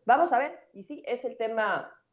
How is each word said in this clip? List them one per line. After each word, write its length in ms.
Vamos 260
a 80
ver, 120
y 100
sí, 240
es 180
el 120
tema 540